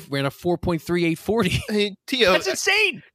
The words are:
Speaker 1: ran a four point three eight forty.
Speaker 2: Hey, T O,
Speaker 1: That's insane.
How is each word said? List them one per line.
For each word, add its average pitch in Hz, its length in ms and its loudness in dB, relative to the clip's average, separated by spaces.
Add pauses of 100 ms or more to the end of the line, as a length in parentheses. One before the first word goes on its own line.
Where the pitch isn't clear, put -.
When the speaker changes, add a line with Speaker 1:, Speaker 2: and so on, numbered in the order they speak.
Speaker 1:
ran 139 160 -2
a 135 60 -2
four 175 260 -2
point 170 240 -4
three 170 240 -2
eight 160 140 0
forty. 196 500 0
Speaker 2:
Hey, 208 260 -2 (100)
T 247 200 2
O, 180 80 6
Speaker 1:
That's 330 140 0
insane. 381 540 0 (140)